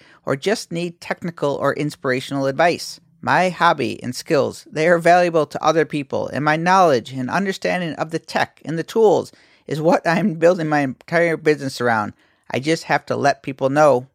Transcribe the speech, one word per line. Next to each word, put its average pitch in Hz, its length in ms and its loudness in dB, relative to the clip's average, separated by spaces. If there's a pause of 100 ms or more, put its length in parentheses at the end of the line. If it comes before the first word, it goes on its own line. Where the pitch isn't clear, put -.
(260)
or 135 100 -2
just 185 360 -4
need 170 300 -8
technical 165 540 -6
or - 180 0
inspirational 139 720 -4
advice. 151 540 0 (220)
My 151 280 2
hobby 160 540 0
and 123 120 -8
skills, - 540 -2
they 156 180 -2
are 170 120 4
valuable 170 480 4
to - 160 -8
other 156 220 2
people, 131 420 -6
and 139 180 -6
my 151 120 2
knowledge 165 540 4
and 127 180 -6
understanding 180 640 -4
of 160 180 -8
the 165 80 -6
tech - 460 -4
and 160 120 -6
the 160 60 -4
tools 190 480 2 (340)
is 151 160 -6
what 175 240 2
I'm 170 300 0
building 165 320 2
my 151 140 2
entire 165 560 -2
business 143 440 -2
around. 110 320 0 (380)
I - 80 -2
just 156 240 -2
have 147 240 -2
to 117 80 -4
let 135 260 0
people 135 280 -4
know 135 460 4